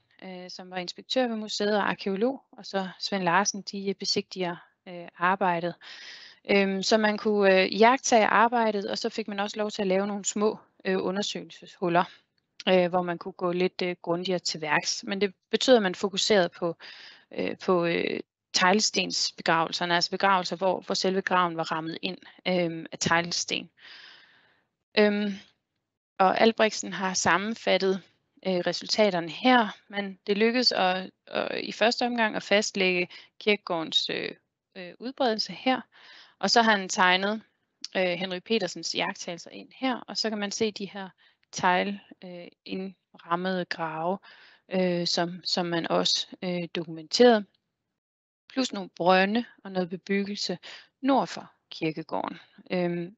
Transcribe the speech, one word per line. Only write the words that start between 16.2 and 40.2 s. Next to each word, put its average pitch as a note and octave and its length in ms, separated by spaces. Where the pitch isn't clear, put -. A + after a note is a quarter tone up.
på, E3+ 260
øh, - 260
på, F3+ 280
øh, - 340
teglstensbegravelserne, F3 1400
altså E3+ 160
begravelser, F#3+ 440
hvor, F#3 260
hvor - 140
selve F#3+ 260
graven F3+ 360
var D#3+ 140
rammet D#3+ 300
ind, F#3 160
øhm, E3+ 440
af - 80
teglsten. E3+ 720
Øhm, G#3 360
og F#3+ 240
Albrechtsen A3 520
har F#3 200
sammenfattet, F#3+ 880
øh, F#3+ 60
resultaterne F3 760
her, A#3 380
men G3+ 400
det G3+ 100
lykkedes A#3 340
at, F#3 380
at, - 360
i - 80
første B3 340
omgang A#3 300
at F#3+ 80
fastlægge F#3 640
kirkegårdens, F3+ 680
øh, D#3+ 220
øh, F3+ 240
udbredelse A3 540
her, B3+ 280
og G3 100
så A#3 120
har A3+ 100
han F#3+ 180
tegnet, G3 520
øh, F#3+ 80
Henry F3+ 360
Petersens F3+ 540
iagttagelser F3 580
ind - 240
her, C4 200
og - 220
så A3+ 120